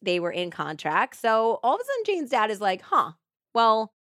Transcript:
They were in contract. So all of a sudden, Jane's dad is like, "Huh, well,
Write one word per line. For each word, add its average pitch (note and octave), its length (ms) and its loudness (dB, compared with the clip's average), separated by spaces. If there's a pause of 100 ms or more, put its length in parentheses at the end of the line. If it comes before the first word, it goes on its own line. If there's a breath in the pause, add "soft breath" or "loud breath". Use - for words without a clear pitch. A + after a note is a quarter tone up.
They F3+ 200 0
were E3+ 100 -4
in F3 200 -4
contract. D#3 640 -4
So A3+ 460 2
all C4 120 2
of A4+ 60 -6
a - 20 -8
sudden, B4+ 220 -4
Jane's E4+ 240 -2
dad A3 200 2
is G3+ 120 -4
like, F#3+ 200 0
"Huh, A3 300 0 (420)
well, A3 380 4 (220)